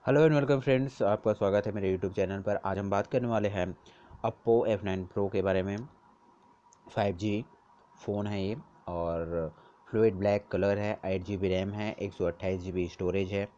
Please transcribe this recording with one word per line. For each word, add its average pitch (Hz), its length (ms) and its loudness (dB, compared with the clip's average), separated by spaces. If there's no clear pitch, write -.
Hello 143 180 6
and 156 100 6
welcome 139 280 2
friends, 135 400 2
आपका 104 300 2
स्वागत 101 320 2
है 110 60 -2
मेरे 98 220 0
YouTube 95 220 -2
channel 98 260 -2
पर। 101 140 -2
आज 95 220 -4
हम 101 120 -4
बात 101 180 0
करने 123 200 -2
वाले 107 220 0
हैं 95 160 0
Oppo 113 280 0
F 104 160 0
nine 95 240 -2
Pro 101 240 -2
के 98 100 0
बारे 95 220 2
में। 101 140 -4
फ़ाइव 101 240 0
जी 104 300 -4
phone 104 220 -2
है 101 160 -4
ये 104 120 -4
और 85 640 -4
fluid 110 260 4
black 101 320 0
color 101 300 0
है, 104 280 -4
एट 95 180 -2
जी 101 140 -4
B 95 120 0
RAM 92 220 0
है, 104 220 -6
एक 101 200 -8
सौ 92 120 -2
अट्ठाईस 92 360 -2
जी 92 100 -8
B 90 160 -2
storage 92 460 -2
है 98 120 -2